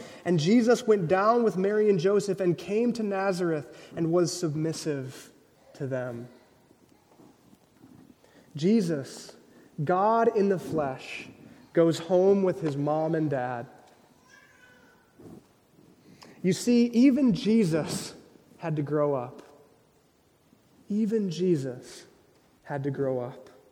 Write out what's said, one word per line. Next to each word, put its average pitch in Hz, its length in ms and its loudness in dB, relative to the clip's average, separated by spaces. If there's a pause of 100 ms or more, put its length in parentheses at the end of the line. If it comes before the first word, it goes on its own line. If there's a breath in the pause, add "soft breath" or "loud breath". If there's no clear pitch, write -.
(260 loud breath)
"And 175 140 2
Jesus 220 480 4
went 202 200 2
down 214 360 4
with 190 140 0
Mary 208 340 2
and 190 80 2
Joseph 196 400 0
and 175 180 0
came 226 360 -2
to 220 100 -4
Nazareth 185 640 -2 (280 loud breath)
and 165 160 -2
was 170 220 2
submissive 156 1000 -6 (420)
to 147 120 -10
them." 123 420 -8 (2250 soft breath)
Jesus, 165 760 -2 (500 soft breath)
God 220 520 2
in 196 140 2
the 190 80 0
flesh, - 720 -8 (440 loud breath)
goes 165 260 4
home 190 420 4
with 185 200 0
his 151 140 -4
mom 156 380 -2
and 156 160 0
dad. 123 380 -4 (2750 loud breath)
You 180 120 0
see, 240 320 2
even 240 480 4
Jesus 185 840 0 (420)
had 160 200 -6
to 156 40 -2
grow 147 320 0
up. 131 300 -8 (1500)
Even 208 400 0
Jesus 156 720 -4 (600)
had 143 200 -8
to 143 80 -4
grow 131 280 -4
up. 123 300 -12 (220)